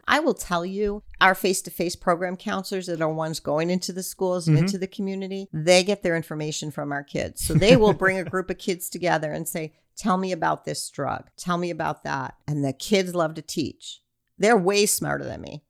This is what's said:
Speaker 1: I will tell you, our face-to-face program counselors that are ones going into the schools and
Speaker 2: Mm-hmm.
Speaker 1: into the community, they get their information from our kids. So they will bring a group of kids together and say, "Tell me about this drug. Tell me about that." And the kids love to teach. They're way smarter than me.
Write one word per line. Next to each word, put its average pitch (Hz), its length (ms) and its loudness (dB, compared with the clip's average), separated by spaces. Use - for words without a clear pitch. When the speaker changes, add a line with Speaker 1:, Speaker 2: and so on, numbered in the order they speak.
Speaker 1:
I 277 140 4
will 311 140 2
tell 175 320 -4
you, 202 380 -4
our 190 120 8
face-to-face 180 640 -2
program 180 400 -2
counselors 190 520 -6
that 170 140 -4
are 156 120 0
ones 160 260 -6
going 156 300 0
into 180 240 -2
the 180 100 -8
schools 180 460 -2
and 151 80 8
Speaker 2:
Mm-hmm. 165 80 4
Speaker 1:
into 196 120 -2
the 190 100 -6
community, 196 680 -8
they 175 320 6
get 202 180 0
their 170 140 2
information 156 520 -6
from 143 220 -8
our 143 120 -6
kids. - 420 -6
So - 80 0
they 208 240 8
will 214 160 6
bring 190 240 2
a 180 80 -4
group 185 240 -4
of 180 80 -6
kids 180 320 -8
together 160 420 0
and 160 160 -6
say, 156 240 -6
"Tell 185 220 0
me 190 160 -4
about 160 320 -2
this - 240 -6
drug. - 480 -8
Tell 175 200 -2
me 175 120 -2
about 156 340 -6
that." 139 320 -6
And 147 200 -2
the 135 80 0
kids 190 420 0
love 160 200 0
to 160 60 -10
teach. - 600 -8
They're 214 200 6
way 202 300 4
smarter 143 360 -2
than 127 160 -8
me. - 300 -14